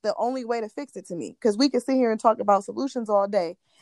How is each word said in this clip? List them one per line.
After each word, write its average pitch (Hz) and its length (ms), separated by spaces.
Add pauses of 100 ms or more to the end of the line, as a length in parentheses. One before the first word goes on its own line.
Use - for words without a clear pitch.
the 214 140
only 247 280
way 233 160
to 214 80
fix - 260
it 185 120
to 180 80
me. 113 260
'Cause 208 160
we 277 120
can 247 120
sit 269 140
here 240 160
and 220 80
talk - 200
about 202 240
solutions 233 460
all 202 180
day. 190 300 (240)